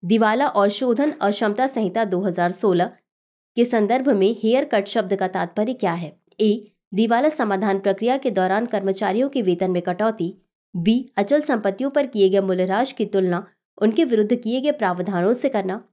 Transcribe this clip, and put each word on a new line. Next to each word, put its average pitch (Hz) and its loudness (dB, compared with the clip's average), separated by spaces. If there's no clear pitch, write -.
दिवाला 220 2
और 202 2
शोधन 254 0
अक्षमता 208 -2
संहिता 226 -2
दो 185 -2
हज़ार 180 -2
सोलह 185 0
के 233 4
संदर्भ 240 0
में 202 4
हेयर 233 2
कट 208 -2
शब्द 196 -2
का 190 -2
तात्पर्य 190 -4
क्या 196 -2
है? 165 -8
ए, 214 0
दिवाला 233 2
समाधान 202 0
प्रक्रिया 202 0
के 269 -2
दौरान 190 0
कर्मचारियों 196 -2
के 277 -2
वेतन 185 0
में 180 0
कटौती। 185 -2
बी, 220 0
अचल 285 2
संपत्तियों 233 -2
पर 285 0
किए 196 4
गए 196 2
मूल्यह्रास 190 0
की - -2
तुलना 190 0
उनके 226 2
विरुद्ध 220 2
किए 240 -4
गए 294 0
प्रावधानों 185 0
से 247 -2
करना। 202 -4